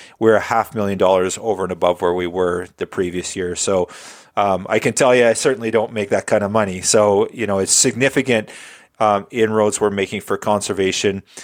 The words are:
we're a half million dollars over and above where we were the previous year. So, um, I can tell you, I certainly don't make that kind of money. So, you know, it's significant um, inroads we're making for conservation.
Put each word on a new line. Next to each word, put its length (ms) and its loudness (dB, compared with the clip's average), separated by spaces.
we're 160 6
a 60 4
half 340 -2
million 240 -4
dollars 420 2
over 220 -4
and 100 -4
above 300 0
where 100 2
we 140 -2
were 400 -2
the 80 -6
previous 500 -6
year. 180 -4
So, 340 0
um, 320 0
I 120 0
can 140 -2
tell 200 4
you, 120 4
I 80 4
certainly 360 -2
don't 220 0
make 180 -4
that 160 -2
kind 160 2
of 80 -2
money. 300 -2
So, 520 2
you 140 -6
know, 140 0
it's 120 -2
significant 800 0
um, 300 2
inroads 500 0
we're 100 2
making 300 -4
for 160 -4
conservation. 880 -2